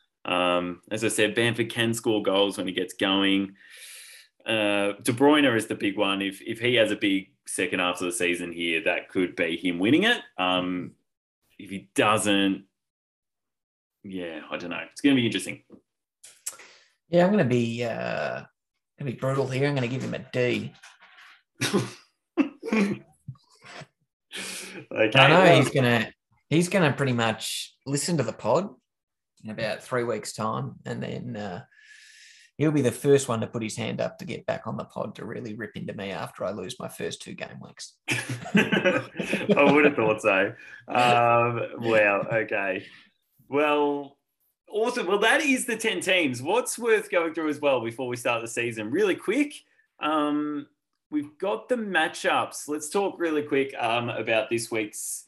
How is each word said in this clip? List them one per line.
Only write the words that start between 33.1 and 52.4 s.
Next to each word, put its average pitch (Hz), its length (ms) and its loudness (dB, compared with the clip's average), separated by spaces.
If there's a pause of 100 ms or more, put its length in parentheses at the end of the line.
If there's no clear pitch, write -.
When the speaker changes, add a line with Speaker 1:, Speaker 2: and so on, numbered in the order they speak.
Speaker 1:
one 113 120 0
to 113 60 -4
put 117 160 -8
his 110 140 -6
hand 113 240 -6
up - 160 -6
to - 80 -14
get 113 200 -10
back - 220 -4
on 131 100 -6
the - 80 -8
pod - 300 -10
to - 100 -14
really 117 300 -10
rip 113 200 -10
into 107 180 -10
me 98 180 -8
after - 320 -10
I 92 80 -4
lose 92 280 -10
my - 80 -10
first - 340 -10
two - 120 -14
game - 280 -14
weeks. - 400 -18
Speaker 2:
<laughs> - 80 -10
I 180 1600 0
would 147 140 6
have 143 100 4
thought 110 260 0
so. 101 320 2 (340)
Um, 120 720 4 (160)
wow, 107 540 4
okay. 101 540 -2 (640)
Well, 147 680 0 (520)
awesome. 214 380 -2
Well, 196 120 2
that 240 220 4
is 269 240 2
the 226 120 -2
ten 196 240 -2
teams. 156 400 0
What's 220 360 -2
worth 220 320 2
going 165 240 0
through 160 160 -2
as 147 120 -4
well 139 220 4
before 117 240 -6
we 123 100 -4
start 120 240 -2
the 113 60 -8
season? 113 440 -4
Really 185 240 2
quick, 294 380 0 (460)
um, 147 680 -2 (440)
we've 147 260 -4
got 214 320 -4
the 254 60 0
matchups. 170 920 0